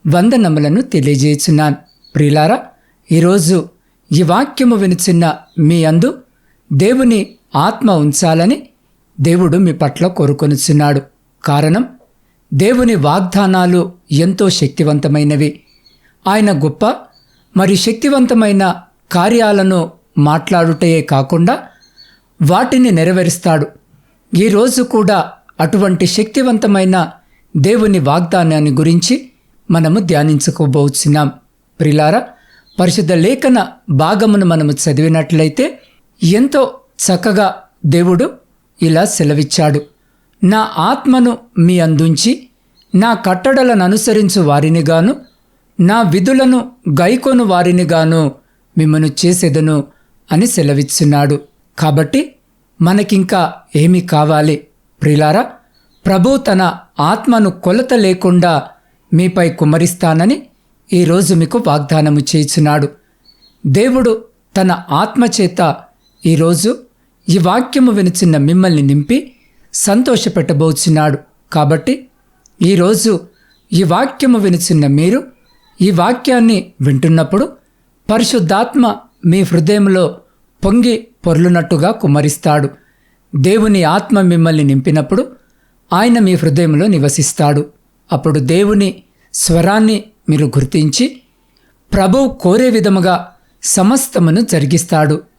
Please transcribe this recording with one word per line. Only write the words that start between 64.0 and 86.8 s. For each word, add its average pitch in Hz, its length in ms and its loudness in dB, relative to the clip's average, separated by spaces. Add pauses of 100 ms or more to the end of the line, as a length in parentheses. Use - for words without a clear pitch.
తన 185 340 0
ఆత్మ 220 340 0
చేత 180 520 -2 (500)
ఈరోజు 170 520 0 (500)
ఈ 185 100 2
వాక్యము 247 540 0
వినుచున్న 180 440 0
మిమ్మల్ని 160 460 2
నింపి 143 500 -2 (420)
సంతోషపెట్టబోచున్నాడు. 160 1400 0 (340)
కాబట్టి 156 560 -2 (540)
ఈరోజు 190 580 0 (520)
ఈ 175 100 2
వాక్యము 240 560 0
వినుచున్న 175 480 0
మీరు 160 380 0 (580)
ఈ 190 80 2
వాక్యాన్ని 226 880 0
వింటున్నప్పుడు 160 720 0 (600)
పరిశుద్ధాత్మ 226 840 0 (300)
మీ 180 160 2
హృదయంలో 185 800 0 (440)
పొంగి 226 440 0 (180)
పొర్లునట్టుగా 170 640 0
కుమ్మరిస్తాడు. 147 800 -2 (680)
దేవుని 196 480 2
ఆత్మ 196 360 0
మిమ్మల్ని 165 440 2
నింపినప్పుడు 151 680 -2 (600)
ఆయన 233 260 2
మీ 190 160 2
హృదయంలో 160 520 0